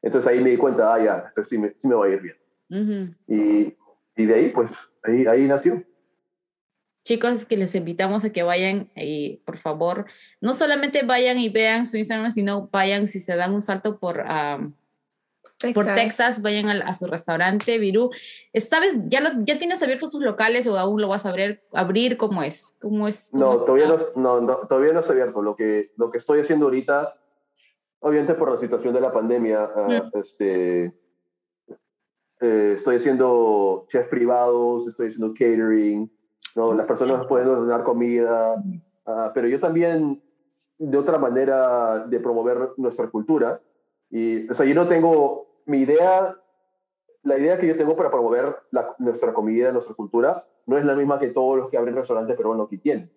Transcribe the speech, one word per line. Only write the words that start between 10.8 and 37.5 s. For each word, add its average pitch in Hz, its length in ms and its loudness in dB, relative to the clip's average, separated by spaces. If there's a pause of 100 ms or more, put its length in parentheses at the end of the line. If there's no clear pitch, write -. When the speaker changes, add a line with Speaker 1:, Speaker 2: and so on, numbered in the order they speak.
Speaker 2:
vayan 247 360 2
y 233 120 0
vean 220 360 0
su 233 120 -8
Instagram, 220 320 -4
sino 202 420 -4
vayan, 202 360 0
si 202 120 -8
se 175 160 -4
dan 180 180 -2
un 208 80 -2
salto 208 360 -6
por, 175 280 -6
ah, 147 320 -4 (1160)
por 208 100 2
Speaker 3:
Texas. 196 120 0
Speaker 2:
Texas, 233 460 0
vayan 208 260 -2
al, 208 140 -2
a 185 120 -6
su 180 120 -8
restaurante, 180 720 -2
Virú. 214 320 0 (440)
¿Sabes? 320 400 0 (140)
¿Ya 262 120 2
lo, 311 100 0 (140)
ya 294 140 -2
tienes 349 240 -4
abierto 269 280 -2
tus 285 120 -8
locales 226 440 0
o 202 120 0
aún 202 220 0
lo 208 80 0
vas 202 180 -2
a 190 40 -4
abrir, 202 320 -4 (100)
abrir? 220 460 0
¿Cómo 202 240 -2
es? - 380 -10
¿Cómo 208 280 -2
es? - 220 -10
¿Cómo 135 140 0
Speaker 1:
No, 131 100 4
Speaker 2:
es? 117 100 0
Speaker 1:
todavía 135 240 4
no, 160 80 4 (200)
no, 123 260 2
no, 127 140 0 (120)
todavía 135 240 4
no 175 80 2
está - 120 -2
abierto. 107 300 0
Lo 104 140 -2
que, 107 400 -2
lo 117 140 -2
que 120 80 -6
estoy 147 220 2
haciendo 147 260 2
ahorita, 143 480 0 (840)
obviamente 151 340 2
por 156 160 0
la 120 80 0
situación 120 360 -2
de 127 80 2
la 123 100 0
pandemia, 110 640 0
ah, 110 400 -2
Speaker 2:
Mm. 104 40 -2
Speaker 1:
este, 90 760 -2 (1500)
eh, 107 340 4
estoy 123 220 0
haciendo 117 920 2
chefs 123 200 0
privados, 120 800 0
estoy 113 200 -6
haciendo 110 260 -6
catering, 110 760 2 (440)
¿no? 113 200 2
Las 110 120 0
personas 127 360 0
Speaker 2:
Ok. 127 60 -10
Speaker 1:
pueden 127 200 2
ordenar 120 360 0